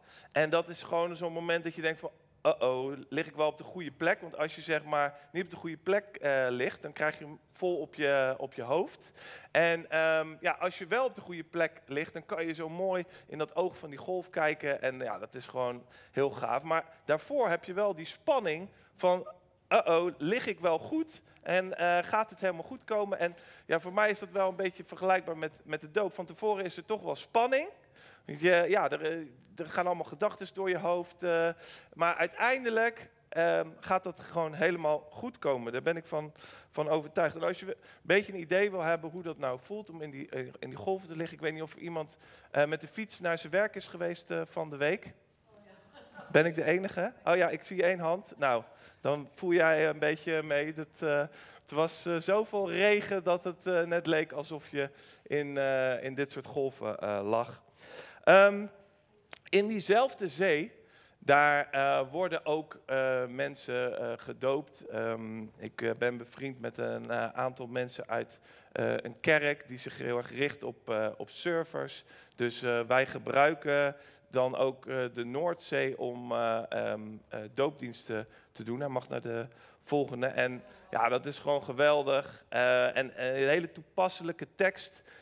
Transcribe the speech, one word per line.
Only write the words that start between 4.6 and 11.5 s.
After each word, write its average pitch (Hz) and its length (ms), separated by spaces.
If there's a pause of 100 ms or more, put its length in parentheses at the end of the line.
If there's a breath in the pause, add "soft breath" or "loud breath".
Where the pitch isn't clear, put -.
zeg 151 220
maar, 147 360 (120 loud breath)
niet 175 120
op 180 60
de - 60
goede 160 220
plek, 202 380
eh, 135 340
ligt, 123 320
dan 151 120
krijg 151 260
je 156 60
hem 147 140 (120)
vol 180 260
op 151 180
je, 139 420
op 135 160
je - 80
hoofd. 151 500 (400 loud breath)
En, 165 380
ehm, 160 500
ja, 170 120
als 170 260
je 185 100
wel 233 180
op 247 100
de - 60
goede 170 220
plek 165 420